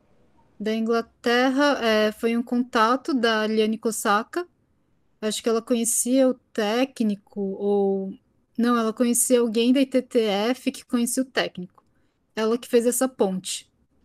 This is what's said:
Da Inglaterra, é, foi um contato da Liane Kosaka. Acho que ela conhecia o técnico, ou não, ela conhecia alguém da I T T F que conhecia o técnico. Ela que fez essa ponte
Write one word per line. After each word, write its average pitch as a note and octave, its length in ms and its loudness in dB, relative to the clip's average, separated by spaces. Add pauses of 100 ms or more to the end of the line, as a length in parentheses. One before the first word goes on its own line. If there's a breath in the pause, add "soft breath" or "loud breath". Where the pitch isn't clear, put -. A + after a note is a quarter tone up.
(580)
Da G#3+ 160 -4
Inglaterra, A#3+ 1080 0
é, G#3+ 300 2
foi A#3 240 -2
um A#3 60 -2
contato A#3+ 720 0
da A3+ 320 0
Liane A3 320 0
Kosaka. A3+ 720 -2 (720)
Acho G#3+ 240 -6
que A#3+ 60 0
ela A3 120 0
conhecia B3 680 0
o B3 40 0 (200)
técnico, G#3+ 880 -2
ou G3 720 -2 (440)
não, A#3+ 200 2
ela A3 160 0
conhecia A#3+ 480 2
alguém A#3 320 2
da C#4 80 4
I C4 40 2
T C4 160 0
T B3+ 200 -2
F A3 500 -2
que - 140 -10
conhecia A#3+ 380 -2
o - 20 -20
técnico. F3+ 580 -8 (500)
Ela A3 240 -2
que A#3+ 120 -12
fez A#3 160 4
essa B3 240 0
ponte F#3+ 600 -4 (360)